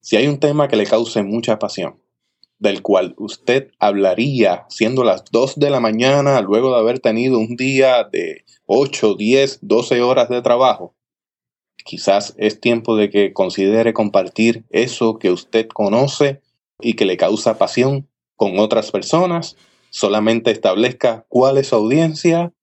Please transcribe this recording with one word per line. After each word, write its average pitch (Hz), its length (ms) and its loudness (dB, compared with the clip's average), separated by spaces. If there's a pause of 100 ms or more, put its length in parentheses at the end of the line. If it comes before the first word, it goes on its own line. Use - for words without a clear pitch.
Si - 160 -2
hay 131 120 2
un 147 100 -2
tema 147 300 0
que 110 80 0
le 101 100 2
cause 113 380 0
mucha 110 340 -2
pasión, - 420 -8 (580)
del 101 240 -2
cual 92 360 0
usted 120 600 -4
hablaría 101 880 0
siendo 123 360 -2
las 95 260 0
dos 131 280 0
de 143 120 2
la 139 80 0
mañana, 131 640 2
luego 113 320 2
de 120 60 2
haber 120 220 0
tenido 120 380 0
un 110 160 -2
día 131 480 2
de 87 420 -6 (200)
ocho, 107 500 0
diez, 131 460 0
doce 117 420 0
horas 127 260 4
de 120 140 -2
trabajo, 120 540 0 (880)
quizás - 540 -2
es 107 220 -2
tiempo 117 360 0
de 104 140 2
que 101 220 0
considere 101 600 0
compartir 110 760 0
eso 113 480 -2
que 98 120 0
usted 113 380 -2
conoce 135 720 -2 (400)
y 113 140 -2
que 110 100 0
le 92 120 0
causa 107 420 0
pasión 135 500 -2 (280)
con 98 220 0
otras 107 320 0
personas. 170 680 -2 (340)
Solamente 110 600 0
establezca 110 800 -2
cuál 135 300 2
es 135 100 -2
su 123 80 0
audiencia 160 760 0 (100)